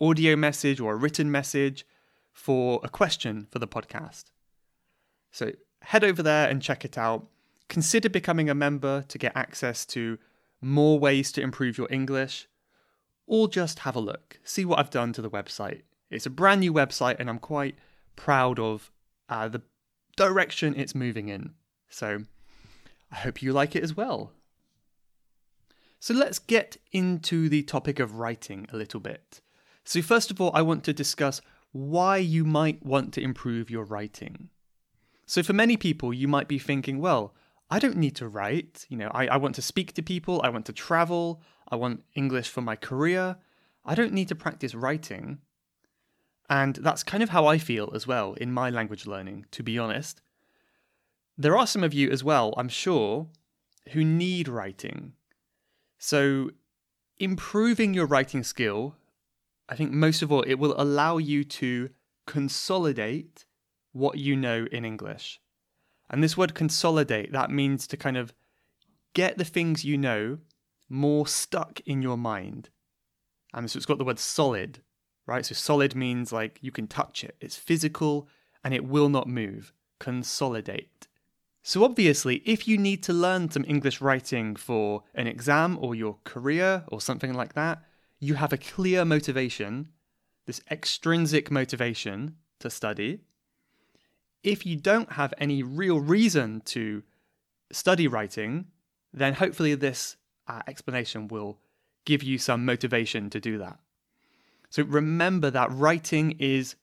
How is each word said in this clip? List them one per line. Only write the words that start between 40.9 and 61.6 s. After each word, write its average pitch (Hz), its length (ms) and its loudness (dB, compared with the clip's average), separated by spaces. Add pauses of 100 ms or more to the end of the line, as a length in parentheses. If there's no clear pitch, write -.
I 123 80 -4
want 120 280 -4 (100)
English 131 340 0
for - 120 -8
my 113 160 -4
career. 180 600 -2 (480)
I 151 100 -2
don't 220 180 2
need 190 160 0
to 185 80 -4
practice 135 380 -6
writing." 131 640 -6 (1120)
And 139 280 2
that's - 260 0
kind 202 200 -2
of 220 80 0
how 170 160 6
I 156 120 6
feel 113 360 -2
as 110 120 -8
well 113 280 -2
in 123 180 -6
my 127 180 0
language 110 360 -6
learning, 101 440 -10
to - 120 -12
be 113 160 -4
honest. 117 440 -6 (1160)
There 151 200 4
are 247 100 4
some 202 160 0
of 160 100 4
you 139 180 2
as 131 120 0
well, 127 340 4
I'm 123 120 -2
sure, 135 600 0 (640)
who 156 140 2
need 170 440 2
writing. 107 640 -10 (840)
So 139 520 2 (680)
improving 208 760 2
your 175 120 2
writing 135 380 2
skill, 117 520 -2 (680)
I - 100 -12
think 147 160 0
most 156 280 4
of 156 100 0
all, 139 120 6
it 131 140 2
will 143 200 2
allow 143 400 2
you 147 280 0
to 127 440 -4 (380)